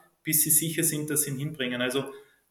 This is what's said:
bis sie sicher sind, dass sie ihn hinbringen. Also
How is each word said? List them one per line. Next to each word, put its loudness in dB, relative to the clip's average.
bis 2
sie 2
sicher 2
sind, 0
dass 0
sie -2
ihn -4
hinbringen. -4
Also 0